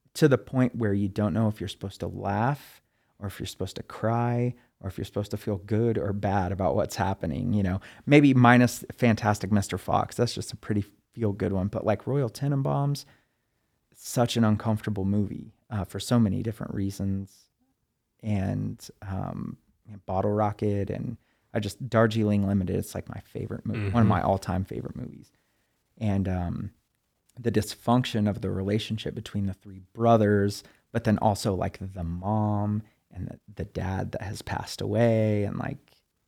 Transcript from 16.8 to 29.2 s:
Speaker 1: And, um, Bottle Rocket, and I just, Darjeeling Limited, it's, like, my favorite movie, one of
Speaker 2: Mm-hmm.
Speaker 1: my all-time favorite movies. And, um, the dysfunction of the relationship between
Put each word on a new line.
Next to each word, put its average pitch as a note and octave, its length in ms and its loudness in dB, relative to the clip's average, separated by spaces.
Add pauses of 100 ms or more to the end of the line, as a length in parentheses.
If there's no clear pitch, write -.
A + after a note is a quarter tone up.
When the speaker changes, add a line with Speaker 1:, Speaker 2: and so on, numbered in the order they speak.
Speaker 1:
And, G2+ 600 -2 (240)
um, G1+ 500 -8 (500)
Bottle G2 240 0
Rocket, G#2 580 0
and - 280 -6 (360)
I A#2 60 -2
just, G#2 280 -6
Darjeeling G#2+ 600 4
Limited, F#2+ 300 2
it's, G2 180 -6
like, F2+ 140 -10
my - 100 -12
favorite - 440 -10
movie, G#2+ 260 -4
one - 0 -
of G2 40 0
Speaker 2:
Mm-hmm. A#2 140 6
Speaker 1:
my F2+ 160 4
all-time F#2+ 420 0
favorite - 300 -10
movies. - 360 -14 (680)
And, G2+ 280 0
um, F2+ 440 -4 (680)
the A#2 120 -2
dysfunction A#2+ 760 0
of G2+ 140 -2
the F#2+ 80 -4
relationship G2+ 640 -2
between G#2 320 -6